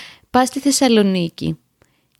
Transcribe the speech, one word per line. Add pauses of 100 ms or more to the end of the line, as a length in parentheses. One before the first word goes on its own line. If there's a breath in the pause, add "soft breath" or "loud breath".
(320 loud breath)
Πας
στη
Θεσσαλονίκη (600)